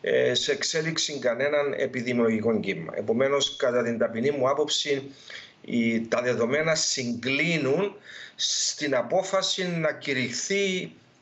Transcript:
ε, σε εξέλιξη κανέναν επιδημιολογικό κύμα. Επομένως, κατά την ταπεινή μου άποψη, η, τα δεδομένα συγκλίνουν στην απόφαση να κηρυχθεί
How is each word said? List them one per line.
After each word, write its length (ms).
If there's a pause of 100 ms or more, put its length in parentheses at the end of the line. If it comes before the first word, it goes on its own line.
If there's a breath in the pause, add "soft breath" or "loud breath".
ε, 320
σε 180
εξέλιξη 680
κανέναν 580
επιδημιολογικό 800
κύμα. 360
Επομένως, 600
κατά 280
την 140
ταπεινή 340
μου 180
άποψη, 600 (500 loud breath)
η, 460
τα 140
δεδομένα 540
συγκλίνουν 1200 (400 loud breath)
στην 600
απόφαση 720
να 260
κηρυχθεί 1000 (300)